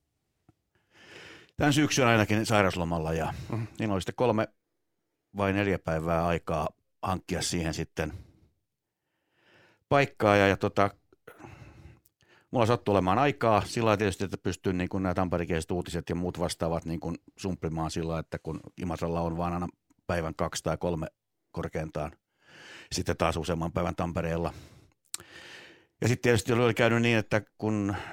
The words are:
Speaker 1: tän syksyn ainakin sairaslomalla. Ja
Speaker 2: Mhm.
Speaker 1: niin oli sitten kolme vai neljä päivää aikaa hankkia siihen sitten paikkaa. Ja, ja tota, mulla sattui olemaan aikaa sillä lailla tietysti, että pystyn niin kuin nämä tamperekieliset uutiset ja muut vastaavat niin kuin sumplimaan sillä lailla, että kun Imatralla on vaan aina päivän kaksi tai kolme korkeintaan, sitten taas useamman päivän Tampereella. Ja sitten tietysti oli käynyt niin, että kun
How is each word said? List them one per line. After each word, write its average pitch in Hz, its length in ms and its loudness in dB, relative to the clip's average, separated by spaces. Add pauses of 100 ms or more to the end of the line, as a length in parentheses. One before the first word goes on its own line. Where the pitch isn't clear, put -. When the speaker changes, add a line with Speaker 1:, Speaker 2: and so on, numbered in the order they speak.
(1600)
Speaker 1:
tän 147 160 4
syksyn 135 340 4
ainakin 110 380 4
sairaslomalla. 87 680 2
Ja 78 200 -2 (180)
Speaker 2:
Mhm. 110 120 -4 (160)
Speaker 1:
niin 113 120 -2
oli 95 100 -2
sitten - 140 -8
kolme 110 320 0 (920)
vai 98 160 2
neljä 98 260 2
päivää 82 480 0
aikaa 80 400 -2 (340)
hankkia 90 400 -4
siihen 82 320 -2
sitten 78 400 -6 (1800)
paikkaa. 127 460 4
Ja, 101 120 6
ja 95 100 4
tota, 101 320 2 (1600)
mulla 120 140 2
sattui 113 260 2
olemaan 95 280 4
aikaa 117 460 4
sillä 117 200 -2
lailla 107 120 4
tietysti, 101 260 0
että 95 140 -6
pystyn 92 400 -4
niin 90 120 -2
kuin 95 140 -4
nämä 90 120 0
tamperekieliset 85 560 -2
uutiset 85 380 -6
ja 85 60 -2
muut 87 240 -4
vastaavat 82 460 -2
niin 82 140 -6
kuin 85 180 -6 (200)
sumplimaan 80 540 -6
sillä 82 160 -4
lailla, 82 120 -4
että 78 200 -8
kun 80 200 -10 (220)
Imatralla 85 400 -4
on 82 160 -4
vaan 87 160 -2
aina 87 140 -4 (400)
päivän 82 280 -2
kaksi - 280 -4
tai - 140 0
kolme 85 300 -4 (440)
korkeintaan, 80 600 -6 (800)
sitten 87 260 -2
taas 82 200 2
useamman 82 340 -2
päivän 85 240 0
Tampereella. 85 580 -2 (1500)
Ja 117 60 4
sitten 120 160 2
tietysti 120 300 4
oli 117 200 4
käynyt 117 280 4
niin, 117 160 4
että 107 240 0 (160)
kun 104 380 0 (180)